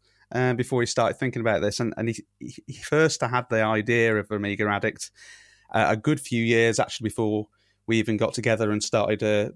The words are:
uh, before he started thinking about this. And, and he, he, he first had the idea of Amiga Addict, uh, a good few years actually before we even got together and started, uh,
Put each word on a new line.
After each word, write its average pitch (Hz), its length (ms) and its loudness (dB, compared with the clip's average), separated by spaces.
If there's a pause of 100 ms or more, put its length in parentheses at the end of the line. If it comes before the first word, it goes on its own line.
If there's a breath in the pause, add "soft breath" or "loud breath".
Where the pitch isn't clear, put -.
(340 soft breath)
uh, 127 220 2
before 123 260 0
he 120 60 0
started - 260 0
thinking 127 260 -4
about 110 220 0
this. 101 180 -2
And, 117 160 -2
and 113 140 -2
he, - 160 -8 (120)
he, - 180 -16 (120)
he - 140 -14
first 151 400 2
had 123 280 0
the 110 120 2
idea 110 560 2
of 101 120 -4
Amiga 101 380 -2
Addict, 101 420 -4 (640 loud breath)
uh, 110 140 4
a 107 80 2
good 139 240 0
few 117 240 -2
years 117 360 4
actually - 260 -4
before 107 420 -2 (400)
we 113 120 2
even 107 180 0
got 110 160 0
together 110 380 0
and 107 120 -2
started, 107 400 0
uh, 107 320 0